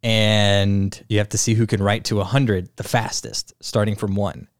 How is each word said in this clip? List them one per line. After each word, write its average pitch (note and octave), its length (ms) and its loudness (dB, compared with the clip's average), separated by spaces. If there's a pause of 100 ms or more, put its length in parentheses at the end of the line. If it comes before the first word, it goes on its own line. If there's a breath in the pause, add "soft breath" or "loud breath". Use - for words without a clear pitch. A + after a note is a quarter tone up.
and G2+ 1040 2
you G#2+ 100 0
have G#2 120 0
to G#2+ 80 -4
see A2+ 160 0
who A2 120 2
can G#2 160 -2
write G2+ 240 0
to G#2+ 140 0
a F#2+ 40 0
hundred G2+ 520 0
the - 80 -12
fastest, - 760 -4
starting G#2 360 -2
from G2 180 -4
one. G2+ 340 -4 (120)